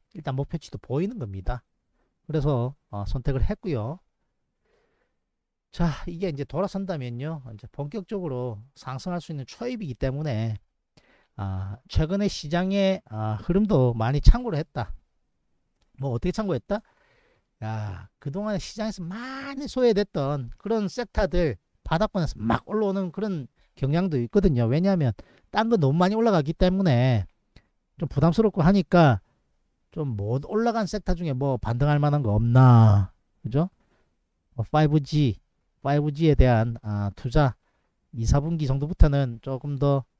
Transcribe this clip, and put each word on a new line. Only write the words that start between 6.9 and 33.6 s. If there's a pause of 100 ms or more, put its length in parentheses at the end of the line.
이제
본격적으로 (120)
상승할
수
있는
초입이기
때문에, (800)
아, (120)
최근의
시장의,
아,
흐름도
많이
참고를
했다. (1080)
뭐
어떻게
참고했다? (800)
야, (100)
그동안
시장에서
많이
소외됐던
그런
섹터들 (280)
바닥권에서
막
올라오는
그런 (300)
경향도
있거든요.
왜냐하면 (380)
딴
거
너무
많이
올라가기
때문에 (720)
좀
부담스럽고
하니까 (720)
좀
못
올라간
섹터
중에
뭐
반등할
만한
거
없나, (300)
그죠? (840)